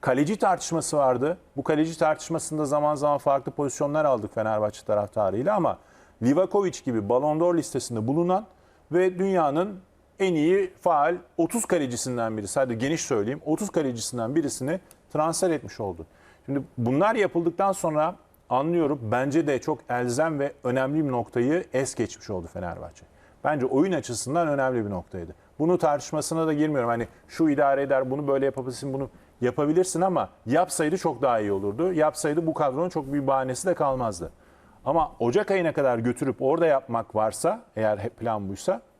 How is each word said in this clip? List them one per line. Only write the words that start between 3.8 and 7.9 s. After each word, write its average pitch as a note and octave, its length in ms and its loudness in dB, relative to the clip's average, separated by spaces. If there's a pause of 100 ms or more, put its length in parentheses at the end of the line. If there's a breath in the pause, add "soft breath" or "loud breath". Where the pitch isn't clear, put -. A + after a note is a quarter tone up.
aldık A#2 300 2
Fenerbahçe G#2+ 500 -2
taraftarıyla G#2 720 0
ama D3+ 220 0 (460 soft breath)
Livakovic F3+ 640 2
gibi A2 240 -2
Ballon D3 300 2
d'Or F3 180 4
listesinde A2+ 500 -4